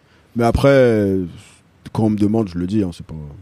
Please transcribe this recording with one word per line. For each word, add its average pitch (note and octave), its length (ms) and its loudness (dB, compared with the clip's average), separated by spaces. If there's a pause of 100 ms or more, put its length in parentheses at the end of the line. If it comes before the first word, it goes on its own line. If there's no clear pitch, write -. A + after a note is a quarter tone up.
(360)
Mais A#2 80 0
après, A#2 720 4 (760)
quand A2 120 -2
on A2 60 2
me G#2+ 80 -2
demande, G#2 300 0
je F2 100 -10
le F2+ 100 -4
dis, G#2 160 0
hein, F2 80 -4
c'est - 140 -18
pas D#2+ 80 -16 (280)